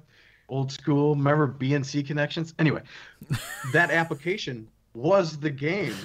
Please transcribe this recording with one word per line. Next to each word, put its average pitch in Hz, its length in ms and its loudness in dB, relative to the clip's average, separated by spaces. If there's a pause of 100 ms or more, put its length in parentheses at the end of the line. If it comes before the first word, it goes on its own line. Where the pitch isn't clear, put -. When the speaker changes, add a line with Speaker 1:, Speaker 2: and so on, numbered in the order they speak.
(500)
Speaker 1:
old 135 200 -2
school, 147 440 2
remember 147 320 4
B 131 280 0
N 139 80 0
C 143 200 -4
connections? 147 560 -4
Anyway, 156 240 2 (440)
Speaker 2:
<laughs> - 460 -6
Speaker 1:
that 160 180 4
application 160 800 -4 (240)
was 156 460 2
the 147 120 -2
game. 143 440 -4 (100)